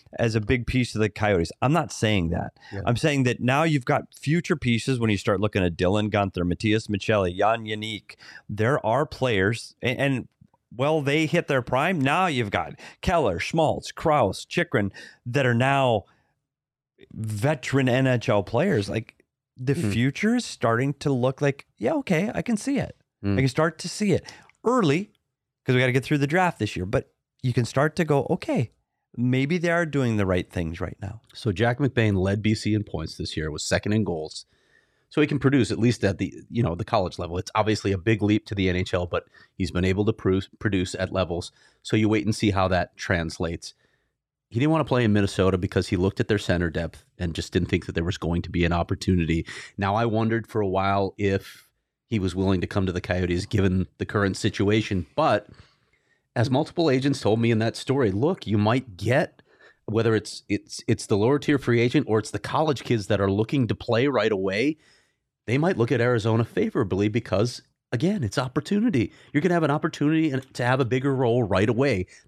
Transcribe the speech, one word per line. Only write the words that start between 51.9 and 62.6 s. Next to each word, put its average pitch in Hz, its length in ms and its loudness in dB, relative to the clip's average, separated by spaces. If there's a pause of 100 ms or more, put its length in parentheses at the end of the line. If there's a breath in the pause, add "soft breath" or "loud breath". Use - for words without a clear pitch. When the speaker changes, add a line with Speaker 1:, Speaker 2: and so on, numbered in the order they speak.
Speaker 2:
he 117 120 -2
was 90 160 -2
willing 95 260 2
to - 60 -4
come 95 200 -2
to 92 40 0
the 90 100 -4
Coyotes 90 440 -2
given 95 420 0 (120)
the 98 60 -6
current 98 320 0
situation, 104 680 0 (100)
but 139 320 0 (880 soft breath)
as 120 140 2
multiple 156 400 0
agents 131 320 2
told 110 180 2
me 117 120 4
in 113 80 4
that 113 160 0
story, 127 360 0
look, 139 360 -2
you 101 100 2
might 107 400 0
get, 123 440 -2 (440 soft breath)
whether 113 300 2
it's, - 340 -4
it's, - 380 -6
it's - 180 0
the 110 120 2
lower 123 200 2
tier 143 220 0
free 120 220 2
agent 127 280 2
or 110 80 2
it's - 140 -4
the - 80 -6
college 147 440 -2